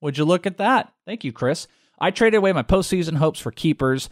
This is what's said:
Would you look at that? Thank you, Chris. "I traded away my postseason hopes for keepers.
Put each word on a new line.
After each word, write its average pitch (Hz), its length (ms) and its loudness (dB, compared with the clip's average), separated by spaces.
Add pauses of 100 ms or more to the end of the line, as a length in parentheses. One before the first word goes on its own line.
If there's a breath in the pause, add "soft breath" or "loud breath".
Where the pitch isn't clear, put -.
Would 143 160 -6
you 151 80 0
look 180 200 0
at 185 120 -6
that? 226 340 0 (140)
Thank 214 180 -12
you, 131 80 -6
Chris. 127 340 -4 (340)
"I 185 120 0
traded 220 260 4
away 190 140 4
my 151 100 0
postseason 180 540 0
hopes 151 240 0
for 117 100 -8
keepers. 135 600 -2